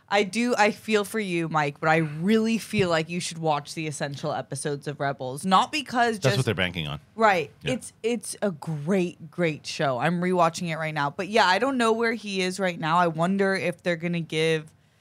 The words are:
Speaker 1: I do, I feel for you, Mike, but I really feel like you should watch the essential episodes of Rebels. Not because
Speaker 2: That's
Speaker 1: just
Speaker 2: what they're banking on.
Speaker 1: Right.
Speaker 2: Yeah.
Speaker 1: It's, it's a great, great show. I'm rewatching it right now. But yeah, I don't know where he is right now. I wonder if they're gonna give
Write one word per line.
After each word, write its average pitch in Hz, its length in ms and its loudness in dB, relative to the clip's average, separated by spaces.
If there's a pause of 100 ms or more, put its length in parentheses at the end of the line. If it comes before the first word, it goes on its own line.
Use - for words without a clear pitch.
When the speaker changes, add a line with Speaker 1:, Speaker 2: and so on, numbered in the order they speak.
Speaker 1:
I 208 140 4
do, 220 340 0
I 208 140 6
feel 214 340 0
for 220 160 -4
you, 170 300 -2
Mike, 151 300 0
but 160 100 2
I 156 80 6
really 196 640 2
feel 196 300 0
like 160 200 0
you 175 100 -4
should 165 200 -8
watch 147 340 -2
the 160 140 -6
essential 143 460 -6
episodes 143 540 -6
of 139 120 -8
Rebels. 139 460 -6
Not 190 260 4
because 240 480 0
Speaker 2:
That's - 160 4
Speaker 1:
just - 20 2
Speaker 2:
what - 80 0
they're 110 80 2
banking 90 340 -2
on. 71 120 -8 (160)
Speaker 1:
Right. 202 340 2 (140)
Speaker 2:
Yeah. - 80 -4
Speaker 1:
It's, - 220 -6 (100)
it's 233 400 -4
a 202 80 0
great, 165 800 -4
great 165 340 -2
show. 139 320 -2
I'm 170 240 -2
rewatching 175 480 2
it 160 60 -4
right 160 180 -6
now. 143 160 0
But 185 200 -6
yeah, 208 180 6
I 185 100 4
don't 262 200 0
know 226 160 4
where 226 200 0
he 202 280 -6
is 185 180 -2
right 180 200 -2
now. 165 200 2
I 180 80 4
wonder 190 480 0
if 170 260 -4
they're 175 140 0
gonna 170 240 -4
give 156 500 -2 (320)